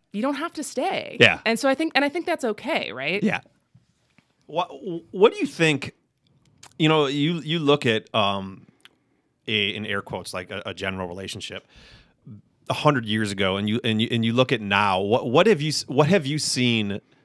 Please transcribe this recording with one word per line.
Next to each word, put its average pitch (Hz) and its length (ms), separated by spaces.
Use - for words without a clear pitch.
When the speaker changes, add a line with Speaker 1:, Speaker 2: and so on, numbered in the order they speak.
Speaker 1:
you 208 100
don't 277 140
have 302 180
to 302 100
stay. - 560
Speaker 2:
Yeah. 196 240
Speaker 1:
And 226 140
so 277 100
I 269 60
think, 320 200
and 277 100
I 294 40
think 330 180
that's 320 180
okay, 226 480
right? 143 300
Speaker 2:
Yeah. 131 180
What, 170 240
what 214 200
do 415 60
you 349 80
think, 156 460
you 156 100
know, 156 180
you, 147 340
you 151 180
look 143 280
at, 113 280
um, 98 520
a, 107 220
in 104 180
air 101 160
quotes, 95 300
like, 92 180
a, 98 160
a 95 80
general 95 320
relationship 92 600
a - 40
hundred 143 300
years 107 280
ago, 95 240
and 104 120
you, 110 160
and 110 160
you, 120 100
and 117 140
you 113 80
look 123 200
at 117 80
now, 101 400
what, 104 280
what 156 180
have 196 140
you 151 100
s-, - 180
what 143 200
have 180 180
you 151 120
seen 113 600